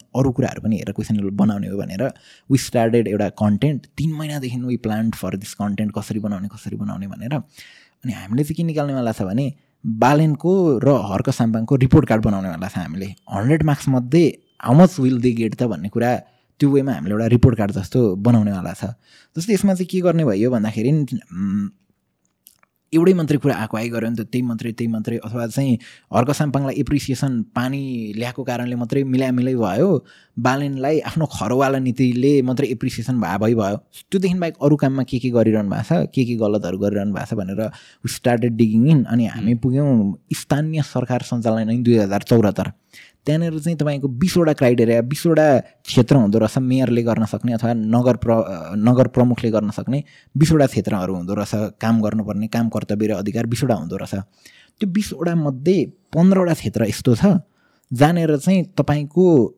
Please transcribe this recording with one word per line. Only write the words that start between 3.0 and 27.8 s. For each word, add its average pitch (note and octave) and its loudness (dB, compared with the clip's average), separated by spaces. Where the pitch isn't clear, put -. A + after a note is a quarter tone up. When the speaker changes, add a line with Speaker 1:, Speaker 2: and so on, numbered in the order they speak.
Speaker 1:
एउटा G#2 -2
कन्टेन्ट। G#2+ 0
तिन D#3 -2
महिनादेखि D3 -8
we B2 -4
planned A2 -2
for F#2 -6
this G2 -10
content, G2+ -4
कसरी G#2+ -6
बनाउने, G2+ -6
कसरी G#2 -14
बनाउने G2+ -8
भनेर। D3 -12
अनि - -12
हामीले G2+ -4
चाहिँ D3+ -6
के E3+ -4
निकाल्नेवाला C#3+ -2
छ - -6
भने A#2+ -4
बालेनको D3+ 2
र C3 2
हर्क G2+ 0
साम्पाङको A2+ 0
रिपोर्ट B2+ 4
कार्ड A2 2
बनाउनेवाला F#2+ -4
छ F#2 -10
हामीले। F2 -8
हन्ड्रेड G#2+ -2
मार्क्स D3 0
मध्ये C3 2
how B2+ 6
much F3+ 6
will B2+ 2
they A#2 0
get A2 -2
त C3+ -2
भन्ने G#2 -4
कुरा A#2 -2
त्यो C#3+ 4
वेमा C3+ 2
हामीले E2+ -4
एउटा A2 0
रिपोर्ट A#2 4
कार्ड G2+ 0
जस्तो G2 0
बनाउनेवाला G2+ 2
छ। - -8
जस्तै F#3 -2
यसमा F#3+ 2
चाहिँ F3+ -4
के F#3 -4
गर्ने E3 2
भयो A2 2
भन्दाखेरि, A2 0
उम्, G2+ -4
एउटै E3+ 4
मात्रै E3 0
कुरा - 0
आएको A2 -6
आइ A#2 -4
गऱ्यो A#2 -4
नि A#2 -4
त, A2 -6
त्यही B2 -4
मात्रै, A#2 -4
त्यही A2+ -4
मात्रै, A2+ -4
अथवा A#2 -8
चाहिँ B2+ 0
हर्क A#2+ 2
साम्पाङलाई C#3 -2
एप्रिसिएसन C3+ -2
पानी B2+ -6